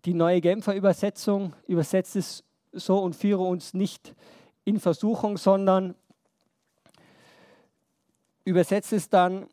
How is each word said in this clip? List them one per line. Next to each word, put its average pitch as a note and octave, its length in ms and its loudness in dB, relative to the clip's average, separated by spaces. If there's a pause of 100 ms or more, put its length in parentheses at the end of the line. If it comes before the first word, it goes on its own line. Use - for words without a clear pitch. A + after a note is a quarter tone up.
die F3 100 -2
neue E3+ 260 4
Genfer F#3+ 360 0
Übersetzung G3 760 0 (140)
übersetzt F3+ 480 -2
es - 300 -8 (260)
so: F#3+ 300 -2
"Und F3 160 -4
führe G3+ 260 0
uns F#3 320 -4
nicht - 400 -6 (500)
in G#3 140 0
Versuchung", G#3 580 -2
sondern F#3+ 600 2 (2500)
übersetzt F#3 480 0
es G#3 160 -2
dann F#3 440 2